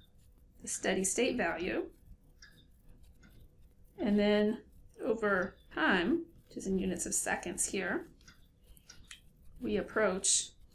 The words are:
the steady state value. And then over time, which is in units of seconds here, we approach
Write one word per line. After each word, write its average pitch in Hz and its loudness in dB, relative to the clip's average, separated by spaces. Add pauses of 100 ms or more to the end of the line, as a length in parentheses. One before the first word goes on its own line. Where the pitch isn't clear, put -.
(600)
the - -10
steady 190 0
state 247 2
value. 175 -2 (2250)
And 208 4
then 208 4 (440)
over 196 0 (180)
time, 269 2 (240)
which - -14
is - -8
in 190 0
units 185 -2
of 196 -6
seconds - -2
here, 196 -4 (1500)
we 220 -4
approach 190 0 (240)